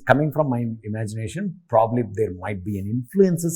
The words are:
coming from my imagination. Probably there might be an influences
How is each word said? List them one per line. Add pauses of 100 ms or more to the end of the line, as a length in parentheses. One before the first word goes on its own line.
(120)
coming
from
my
imagination.
Probably
there
might
be
an
influences